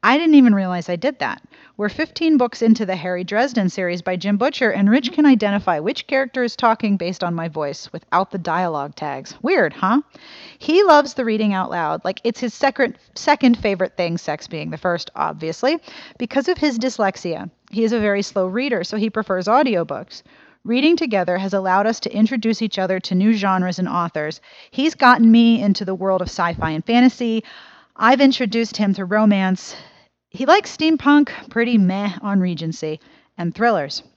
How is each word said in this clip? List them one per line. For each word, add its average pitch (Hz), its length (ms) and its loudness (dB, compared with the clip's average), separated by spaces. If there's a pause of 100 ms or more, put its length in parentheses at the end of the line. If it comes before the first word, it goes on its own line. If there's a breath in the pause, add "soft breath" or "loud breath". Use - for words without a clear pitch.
I 247 160 4
didn't 330 160 4
even 247 180 8
realize 180 340 -2
I 180 80 -2
did 254 220 -4
that. 127 240 -6 (360 soft breath)
We're 208 120 -2
fifteen 320 480 0
books 240 240 0
into 226 240 4
the 185 100 -2
Harry 180 280 -6
Dresden 214 460 -2
series 175 340 -4
by 185 140 -4
Jim 202 200 -2
Butcher, 247 320 0
and 196 180 2
Rich 240 260 2
can 302 120 4
identify 202 540 2
which 196 260 -6
character 269 380 -2
is 240 120 -4
talking 220 400 2
based 180 280 -4
on 175 100 -2
my 165 140 -6
voice 151 440 -8
without 180 380 -2
the - 80 -8
dialogue 160 560 -4
tags. 139 480 -10
Weird, 247 320 0
huh? 226 300 2 (560 loud breath)
He 349 240 2
loves 294 320 4
the 254 100 -4
reading 214 280 0
out 190 180 -4
loud. 160 340 -4
Like, 185 180 -6
it's 226 160 -4
his 240 140 -6
second, 262 460 -2 (160)
second 269 420 2
favorite 190 400 -2
thing, 170 220 -4
sex - 260 -8
being 160 240 -10
the 156 80 -10
first, 175 380 -4
obviously, 160 640 -2 (400 loud breath)
because 254 280 -2
of 359 120 -2
his 277 180 0
dyslexia. 190 720 -4 (220)
He 226 120 -2
is 226 100 0
a 233 60 0
very 202 220 0
slow 190 240 -2
reader, 220 380 -4
so - 120 -8
he 214 140 -2
prefers 190 380 -4
audiobooks. 208 720 -2 (440 soft breath)
Reading 277 320 2
together 190 400 -2
has 190 160 -4
allowed 190 340 0
us 226 140 -2
to - 120 -8
introduce 220 480 0
each 220 160 -6
other 190 220 -2
to - 160 -6
new 196 160 2
genres 185 480 -2
and 180 80 -2
authors. 160 540 -6 (300 loud breath)
He's 294 220 -2
gotten 233 380 6
me 233 300 6
into 202 240 0
the 190 100 -4
world 185 260 0
of 175 60 -6
sci-fi 170 440 -4
and 156 140 -6
fantasy. 233 600 2 (500 loud breath)
I've 247 240 4
introduced 233 560 0
him 202 200 0
to 196 100 -8
romance. 196 680 0 (560 loud breath)
He 233 160 -8
likes 359 300 2
steampunk, 294 560 4 (180)
pretty 233 280 0
meh 196 340 0 (100)
on 202 200 0
Regency, 160 580 -6 (380 soft breath)
and 170 180 -6
thrillers. 190 480 -2 (140)